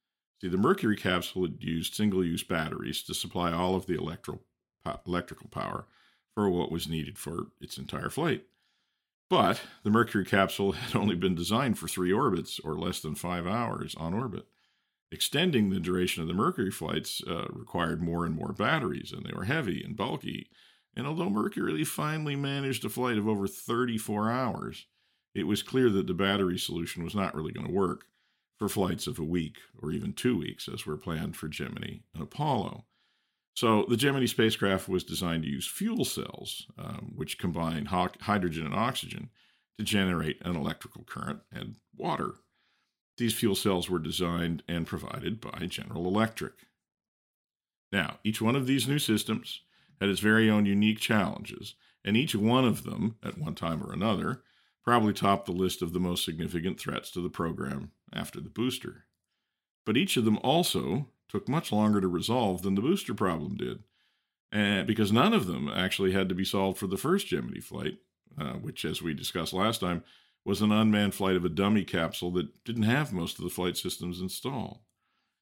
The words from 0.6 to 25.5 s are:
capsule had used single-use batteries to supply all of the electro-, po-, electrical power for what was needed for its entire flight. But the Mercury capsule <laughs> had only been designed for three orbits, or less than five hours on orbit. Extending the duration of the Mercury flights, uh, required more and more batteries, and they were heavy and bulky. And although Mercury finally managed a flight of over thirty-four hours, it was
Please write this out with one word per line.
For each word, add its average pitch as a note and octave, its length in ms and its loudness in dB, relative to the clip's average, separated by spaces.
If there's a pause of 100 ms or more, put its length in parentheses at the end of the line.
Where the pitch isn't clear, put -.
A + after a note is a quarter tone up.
capsule F#2 480 0
had - 200 -4
used E2 300 -2
single-use F#2 500 2
batteries D#2+ 600 -4
to - 100 -10
supply F2 380 -2
all F2+ 240 2
of F#2 120 -2
the F2+ 80 0
electro-, E2 460 -6 (440)
po-, - 200 -6
electrical - 440 -4
power - 360 -6 (480)
for G#2 160 4
what F2 220 2
was D#2+ 160 -4
needed D#2+ 300 -4
for - 300 -6 (120)
its - 180 -12
entire - 320 -6
flight. C#3+ 360 -2 (840)
But C3 320 4 (220)
the G#2 60 2
Mercury A2 360 4
capsule G2 460 4
<laughs> - 20 0
had - 220 -4
only G2+ 200 2
been F#2 200 2
designed G#2 420 2
for E2 100 -8
three F2+ 240 0
orbits, G2+ 480 2
or D#2 200 -6
less F#2 200 -2
than D#2 160 -6
five F2 300 -4
hours A2+ 500 -4
on E2 180 -4
orbit. A2+ 320 -4 (640)
Extending C3 580 2
the F#2+ 100 2
duration F2+ 420 0
of D#2+ 60 -2
the F2 60 -2
Mercury F#2+ 380 2
flights, - 560 -4
uh, - 220 -4
required E2 520 -2
more E2+ 240 0
and E2 100 -2
more D#2+ 180 -4
batteries, A#2 580 0
and - 140 -10
they - 80 -8
were - 120 -4
heavy B2+ 380 0
and - 120 -8
bulky. - 540 -4 (460)
And B2 100 -4
although E3+ 240 -2
Mercury G3+ 540 0
finally D3+ 520 -2
managed C#3 500 -2
a A2 40 -2
flight B2 280 0
of G#2 100 2
over G2+ 200 2
thirty-four A2+ 840 0
hours, - 540 -4 (500)
it G2+ 80 -2
was G2+ 200 0